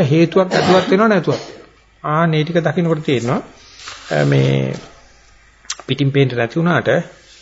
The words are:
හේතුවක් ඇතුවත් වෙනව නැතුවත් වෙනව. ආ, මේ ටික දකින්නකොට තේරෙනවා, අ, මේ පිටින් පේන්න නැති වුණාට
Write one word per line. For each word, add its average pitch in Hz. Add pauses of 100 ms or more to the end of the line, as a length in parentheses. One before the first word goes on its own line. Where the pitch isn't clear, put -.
හේතුවක් 170
ඇතුවත් 180
වෙනව 202
නැතුවත් 160
වෙනව. - (400)
ආ, 151
මේ 156
ටික 170
දකින්නකොට 165
තේරෙනවා, 135 (680)
අ, 76
මේ 67 (1080)
පිටින් 135
පේන්න 139
නැති 117
වුණාට 165 (540)